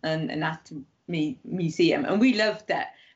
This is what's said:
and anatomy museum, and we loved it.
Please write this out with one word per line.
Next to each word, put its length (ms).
and 280
anatomy 1120
museum, 600
and 160
we 140
loved 360
it. 160